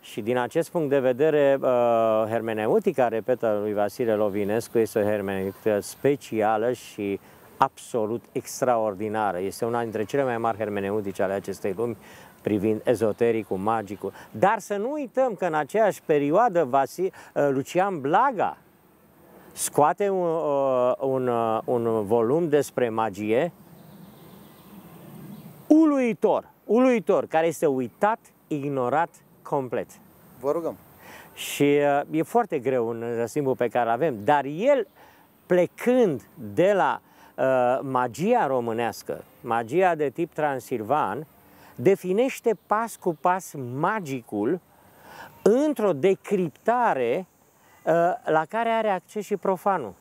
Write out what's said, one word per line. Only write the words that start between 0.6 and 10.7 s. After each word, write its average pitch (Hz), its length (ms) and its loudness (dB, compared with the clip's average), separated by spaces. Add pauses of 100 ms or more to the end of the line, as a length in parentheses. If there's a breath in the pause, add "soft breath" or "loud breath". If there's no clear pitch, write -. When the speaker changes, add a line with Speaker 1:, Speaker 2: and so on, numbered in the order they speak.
Speaker 1:
punct 156 180 -2
de 139 100 4
vedere, 139 600 4
uh, 135 80 0 (600)
hermeneutica, 117 800 0
repet, 113 340 -2
a 107 180 2
lui 104 120 -2
Vasile 104 420 0
Lovinescu 104 640 0
este 110 200 0
o 104 40 2
hermeneutică 101 760 -2
specială 110 920 -2
și 101 480 -6 (360 loud breath)
absolut 113 760 -2
extraordinară. 107 1040 -2
Este 95 260 -4
una 120 180 -2
dintre 110 220 -4
cele 139 200 0
mai 123 140 -2
mari 113 180 0
hermeneutici 101 640 -4